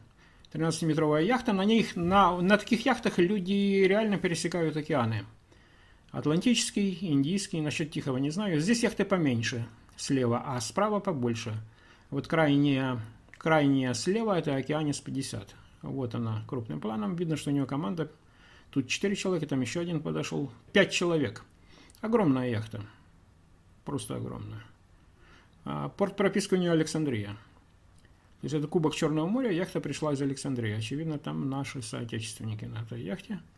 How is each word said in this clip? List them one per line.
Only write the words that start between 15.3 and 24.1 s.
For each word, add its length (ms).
Вот 320
она 320
крупным 340
планом. 360
Видно, 200
что 140
у 20
неё 140
команда. 440
Тут 180
четыре 280
человека, 300
там 140
ещё 200
один 200
подошёл. 520
Пять 200
человек. 520
Огромная 480
яхта. 360
Просто 320